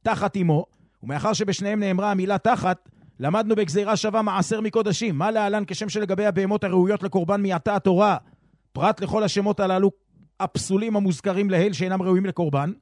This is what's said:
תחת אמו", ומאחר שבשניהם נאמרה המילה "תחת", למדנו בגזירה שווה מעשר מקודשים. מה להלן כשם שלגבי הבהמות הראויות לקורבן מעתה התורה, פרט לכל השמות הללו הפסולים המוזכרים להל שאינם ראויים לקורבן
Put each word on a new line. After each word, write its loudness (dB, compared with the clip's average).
תחת -2
אמו", 2
ומאחר -2
שבשניהם -2
נאמרה 0
המילה 0
"תחת", 0
למדנו 0
בגזירה 0
שווה 0
מעשר -2
מקודשים. -2
מה 0
להלן 0
כשם -8
שלגבי -2
הבהמות 0
הראויות 2
לקורבן 0
מעתה 0
התורה, 4
פרט 0
לכל 0
השמות 0
הללו 4
הפסולים -2
המוזכרים 0
להל 2
שאינם -2
ראויים 2
לקורבן -2